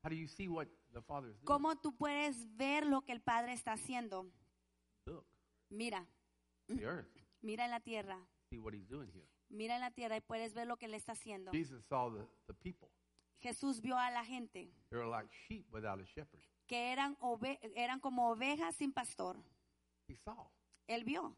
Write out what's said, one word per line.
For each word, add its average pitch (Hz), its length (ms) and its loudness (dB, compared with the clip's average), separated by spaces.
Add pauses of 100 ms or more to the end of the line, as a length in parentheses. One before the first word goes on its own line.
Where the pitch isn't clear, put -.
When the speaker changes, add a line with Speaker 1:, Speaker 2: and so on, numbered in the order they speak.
Speaker 1:
How 160 60 2
do 160 40 2
you 160 140 -2
see 196 200 -4
what 165 200 0 (240)
the 117 100 -8
Father 139 280 -6
is 104 100 -12
doing? 139 60 -8
Speaker 2:
¿Cómo 294 300 6
tú 294 200 -2
puedes 285 500 2 (100)
ver 285 300 6
lo 269 180 8
que 254 80 -4
el 233 100 -4
Padre 240 320 4
está 226 180 -2
haciendo? 220 580 -2 (760)
Speaker 1:
Look. 156 180 -10 (460)
Speaker 2:
Mira. 208 360 -2 (640)
Speaker 1:
The 214 160 -2
earth. 127 320 -4 (260)
Speaker 2:
Mira 220 220 0
en 240 60 0
la 233 100 0
tierra. 202 380 -4 (320)
Speaker 1:
See 120 80 -8
what 110 160 -6
he's 98 140 -10
doing 131 240 -8
here. 82 140 -16 (220)
Speaker 2:
Mira 220 280 -2
en 247 40 -2
la 247 100 -4
tierra 233 260 -2
y 220 40 -2
puedes 226 340 -4
ver 233 120 -4
lo 240 100 -2
que 233 100 -10
él 220 80 -6
está 214 180 -8
haciendo. 196 400 -8
Speaker 1:
Jesus 135 340 -2
saw 123 240 2
the, 110 160 -6 (200)
the 101 80 -10
people. - 340 -10 (520)
Speaker 2:
Jesús 247 400 0
vio 254 180 2
a 247 120 4
la 240 140 0
gente. 226 460 -8 (200)
Speaker 1:
They 120 80 -2
were 117 100 0
like 110 200 -2 (200)
sheep 107 240 -8
without 107 280 -2
a 92 40 -10
shepherd. - 360 -12 (260)
Speaker 2:
Que 240 260 0
eran 277 280 2
ove-, 247 380 2 (160)
eran 247 260 0
como 247 300 6
ovejas 294 460 2
sin 277 160 2
pastor. 311 440 -2 (720)
Speaker 1:
He - 80 -10
saw. - 320 -10 (400)
Speaker 2:
Él 233 160 0
vio. 302 340 -2